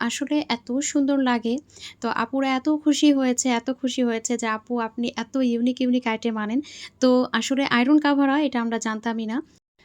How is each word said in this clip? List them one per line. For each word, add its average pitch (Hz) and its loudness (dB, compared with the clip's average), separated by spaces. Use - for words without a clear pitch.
আসলে 294 -2
এত - -4
সুন্দর 285 0
লাগে, 240 0
তো 233 -4
আপুরা 269 -2
এত 262 -2
খুশি 302 4
হয়েছে, 262 2
এত 240 0
খুশি 254 -2
হয়েছে 233 -2
যে, 233 -4
"আপু, 220 -4
আপনি 233 -4
এত 226 -6
ইউনিক 247 0
ইউনিক 247 0
আইটেম 220 -2
আনেন।" 214 -2
তো 254 4
আসলে 262 0
আয়রন 254 4
কভার 285 2
হয়, 294 2
এটা 240 -2
আমরা 226 -2
জানতামই 220 -4
না। 240 -4